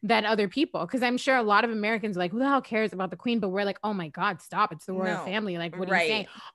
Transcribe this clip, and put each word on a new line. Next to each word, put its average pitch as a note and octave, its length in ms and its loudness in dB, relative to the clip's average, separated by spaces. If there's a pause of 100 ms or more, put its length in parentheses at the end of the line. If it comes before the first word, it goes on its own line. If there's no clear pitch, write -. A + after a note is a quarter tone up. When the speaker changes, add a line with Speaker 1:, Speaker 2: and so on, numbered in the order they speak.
Speaker 1:
than G#3+ 240 4
other G#3+ 220 2
people. E3+ 400 0
'Cause B3 160 -2
I'm B3 140 2
sure C4 180 2
a A#3+ 80 4
lot G#3 200 4
of A#3 60 0
Americans G#3+ 480 -2
are F3+ 40 0
like, F3 100 -2
"Who A3 80 -2
the C4 80 2
hell C#4 140 4
cares A3 300 0
about F#3 200 -4
the F3 60 -10
queen?" A#3 220 0
But G3 100 -2
we're G3+ 160 0
like, G3 180 -2
"Oh G#3+ 100 -2
my F3 140 -4
God, F3+ 340 -4
stop. G3+ 300 0
It's D#3 160 -14
the F#3+ 60 -6
royal F#3 240 -2
Speaker 2:
No. - 0 -
Speaker 1:
family. F#3 420 -4
Like, E3+ 180 -6
what F3+ 100 -4
are F#3+ 40 -2
you F#3 80 4
saying?" E3+ 260 2
Speaker 2:
Right. - 60 -18 (240)